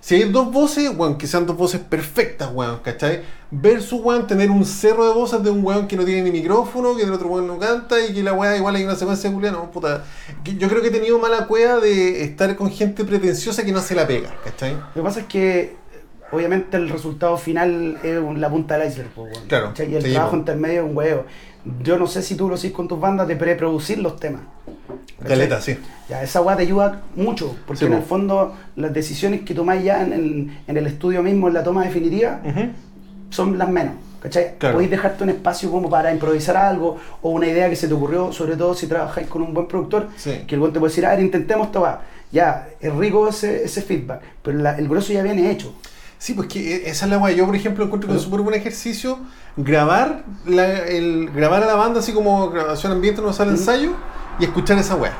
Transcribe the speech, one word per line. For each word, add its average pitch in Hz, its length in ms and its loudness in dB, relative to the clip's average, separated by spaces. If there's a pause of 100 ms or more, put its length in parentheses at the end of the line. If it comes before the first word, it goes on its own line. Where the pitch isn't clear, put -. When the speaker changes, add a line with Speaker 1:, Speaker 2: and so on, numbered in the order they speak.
Speaker 1:
Si - 120 0
hay 208 180 6
dos 254 200 2
voces, 294 440 2
weón, 156 220 0
que 156 80 -8
sean 170 220 0
dos 170 100 -4
voces 180 240 0
perfectas, 147 720 -4
weón, 120 300 -4
¿cachai? 151 400 -2 (260)
Versus, 208 540 2
weón, 233 240 2
tener 202 240 4
un 196 120 6
cerro 226 440 4
de 226 80 4
voces 233 260 2
de 208 80 2
un 202 160 2
weón 196 220 0
que 202 100 -4
no 180 80 2
tiene 185 160 2
ni 180 80 2
micrófono, 233 680 2
que 220 100 0
del 190 80 -2
otro 180 160 -2
weón 180 180 -2
no 175 100 -6
canta 233 480 0
y 208 80 -4
que 196 80 -2
la 196 120 0
weá 202 220 2
igual 196 200 0
hay 196 80 0
una 190 120 -2
secuencia 196 380 -2
culiá, 196 180 -2
no, 170 200 -8
puta. 147 320 -4 (400)
Que 190 140 -6
yo 190 120 2
creo 226 140 4
que 233 60 2
he - 20 0
tenido 226 260 4
mala 226 300 2
cueva 233 320 4
de 185 440 2
estar 190 320 0
con 202 140 0
gente 208 340 -2
pretenciosa 196 600 0
que 196 60 0
no 190 100 2
se 185 140 -4
la 160 100 4
pega, - 240 -2 (140)
¿cachai? 131 300 -6
Speaker 2:
Lo 151 200 -8
que 160 80 -4
pasa 196 200 -2
es - 40 -10
que, 190 500 0 (560)
obviamente, 180 460 0
el 170 120 0
resultado 156 480 -2
final 170 680 0
es 165 160 0
un, 151 200 -4
la 151 120 0
punta 156 260 0
del 151 120 0
iceberg, 123 200 -10
po, 113 140 -16
weón, 110 240 -14
Speaker 1:
Claro, 117 220 0
Speaker 2:
¿cachai? 147 220 -6
Y 151 40 -2
el 143 80 0
Speaker 1:
sí, 131 80 0
Speaker 2:
trabajo 156 220 2
Speaker 1:
po. 165 40 0
Speaker 2:
intermedio 160 460 0
es 151 80 -2
un 143 40 -4
huevo. 147 300 0 (560)
Yo 165 160 2
no 175 80 2
sé 196 160 -4
si 185 140 -4
tú 185 120 0
lo 180 80 0
haces 185 160 -4
con 175 160 -6
tus 165 120 -4
bandas 190 280 2
de 160 80 -2
preproducir 160 640 0
los 170 220 -4
temas, 143 220 -8 (760)
¿cachai? 120 120 -12
Speaker 1:
Caleta, 131 320 4
sí. 131 140 -4 (320)
Speaker 2:
Ya, 131 140 -8
esa 156 200 0
weá 190 140 4
te 185 60 0
ayuda 202 400 2 (140)
mucho, 175 400 -2 (100)
porque 139 140 -8
Speaker 1:
Sí, 151 60 2
Speaker 2:
en 123 80 6
Speaker 1:
po. 110 40 4
Speaker 2:
el - 60 0
fondo 196 500 0 (220)
las 147 180 -4
decisiones 156 480 -2
que 165 140 -6
tomáis 180 280 0
ya 196 200 2
en 175 100 0
el, 151 540 -2
en 147 100 -2
el 151 80 0
estudio 180 380 0
mismo, 190 240 4
en 170 80 2
la 160 80 2
toma 185 200 2
definitiva, 180 600 0
Speaker 1:
Ujú. 202 240 -2 (600)
Speaker 2:
son 190 260 0
las 185 100 2
menos, 170 280 0 (260)
¿cachai? 175 380 0
Speaker 1:
Claro. 139 160 2
Speaker 2:
Podéis 185 160 2
dejarte 196 320 0
un 190 80 2
espacio 175 400 -2
como 175 180 0
para 165 240 2
improvisar 156 420 0
algo, 180 420 2 (260)
o 165 80 0
una 165 160 2
idea 175 200 4
que 170 80 2
se 165 120 -2
te 151 80 2
ocurrió, 160 360 0
sobre 160 240 -2
todo 175 200 0
si 175 100 -6
trabajáis 160 420 -2
con 165 140 -4
un 165 120 -4
buen 170 140 0
productor, 202 500 -2
Speaker 1:
Sí. 139 300 -6
Speaker 2:
que - 60 -4
el 143 80 0
buen 156 100 2
te 160 80 -2
puede 156 120 2
decir, 170 160 0
"A - 80 4
ver, 196 60 2
intentemos 190 460 2
esta 196 120 -2
weá". 156 220 0 (300)
Ya, 156 380 2 (100)
es 147 140 -4
rico 202 340 2
ese, 208 360 -2
ese 202 180 -4
feedback, 131 400 -4 (220)
pero 143 160 -2
la, 147 180 2
el 147 100 -2
grosso 190 260 0
ya 196 100 2
viene 196 260 2
hecho. - 240 -4 (460)
Speaker 1:
Sí, - 140 -6
pues - 140 -4
que 180 280 -4
e-, 180 140 -6
esa 156 160 -4
es 202 60 2
la 202 60 2
weá. 196 160 4
Yo, 180 140 6
por 196 80 2
ejemplo, 208 280 0
encuentro 196 260 -2
que - 60 2
es - 80 2
un 190 60 -6
Speaker 2:
Claro. 196 140 -2
Speaker 1:
súper 214 80 0
buen 214 100 0
ejercicio 233 560 -6 (400)
grabar 156 640 2 (220)
la, 185 420 4
el, 170 460 0
grabar 160 300 4
a - 20 4
la 220 100 4
banda 233 240 4
así 226 140 -2
como 202 360 4
grabación 156 420 -2
ambiente, 202 300 2
no 208 120 0
sale 202 180 2
Speaker 2:
Ujú. 170 80 4
Speaker 1:
ensayo, 254 320 2 (480)
y 175 40 4
escuchar 185 340 2
esa 196 180 2
weá. 120 240 0